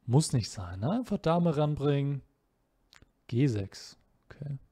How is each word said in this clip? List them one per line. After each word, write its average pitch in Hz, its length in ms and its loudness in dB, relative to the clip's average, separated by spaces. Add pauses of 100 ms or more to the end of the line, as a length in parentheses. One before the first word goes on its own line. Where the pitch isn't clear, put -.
Muss 139 260 4
nicht 117 180 0
sein, 92 300 -10
ne? 120 100 -2
Einfach 220 280 -2
Dame 170 380 2
ranbringen. 143 680 0 (1040)
G 120 180 2
sechs. 101 500 -4 (280)
Okay. 143 340 -12 (120)